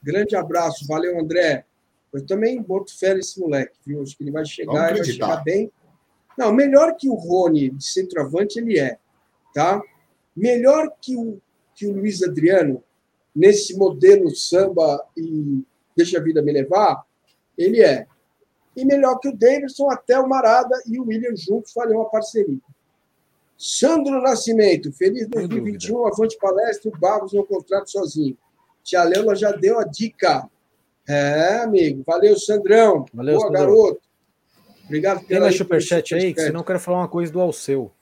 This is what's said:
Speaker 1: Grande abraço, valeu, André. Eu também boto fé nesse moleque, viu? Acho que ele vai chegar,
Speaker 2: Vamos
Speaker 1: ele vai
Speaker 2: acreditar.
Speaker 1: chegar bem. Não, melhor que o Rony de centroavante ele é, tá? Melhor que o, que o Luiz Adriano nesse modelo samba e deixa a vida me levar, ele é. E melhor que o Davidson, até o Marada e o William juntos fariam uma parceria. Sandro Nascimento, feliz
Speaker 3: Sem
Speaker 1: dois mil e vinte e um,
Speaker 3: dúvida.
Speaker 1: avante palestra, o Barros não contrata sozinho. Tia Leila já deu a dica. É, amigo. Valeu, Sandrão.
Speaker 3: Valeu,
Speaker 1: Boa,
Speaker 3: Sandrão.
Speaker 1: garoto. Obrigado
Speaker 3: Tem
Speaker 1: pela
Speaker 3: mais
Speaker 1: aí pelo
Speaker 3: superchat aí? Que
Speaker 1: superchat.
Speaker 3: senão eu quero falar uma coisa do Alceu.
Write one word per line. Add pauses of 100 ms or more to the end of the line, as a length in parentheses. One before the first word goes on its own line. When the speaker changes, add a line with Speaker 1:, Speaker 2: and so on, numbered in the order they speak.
Speaker 1:
Grande
abraço,
valeu,
André. (480)
Eu
também
boto
fé
nesse
moleque, (120)
viu?
Acho
que
ele
vai
chegar,
Speaker 2:
Vamos
Speaker 1:
ele
vai
Speaker 2:
acreditar.
Speaker 1:
chegar
bem. (640)
Não,
melhor
que
o
Rony
de
centroavante
ele
é, (560)
tá? (540)
Melhor (120)
que
o, (360)
que
o
Luiz
Adriano (520)
nesse
modelo
samba (120)
e (320)
deixa
a
vida
me
levar, (540)
ele
é. (680)
E
melhor
que
o
Davidson,
até
o
Marada
e
o
William
juntos
fariam
uma
parceria. (1000)
Sandro
Nascimento,
feliz
Speaker 3:
Sem
Speaker 1:
dois
mil
e
vinte
e
um,
Speaker 3:
dúvida.
Speaker 1:
avante
palestra,
o
Barros
não
contrata
sozinho. (460)
Tia
Leila
já
deu
a
dica. (580)
É,
amigo.
Valeu,
Sandrão.
Speaker 3:
Valeu,
Speaker 1:
Boa,
Speaker 3:
Sandrão.
Speaker 1:
garoto. (840)
Obrigado
Speaker 3:
Tem
Speaker 1:
pela
Speaker 3:
mais
Speaker 1:
aí
pelo (120)
Speaker 3:
superchat
aí?
Que
Speaker 1:
superchat.
Speaker 3:
senão
eu
quero
falar
uma
coisa
do
Alceu. (100)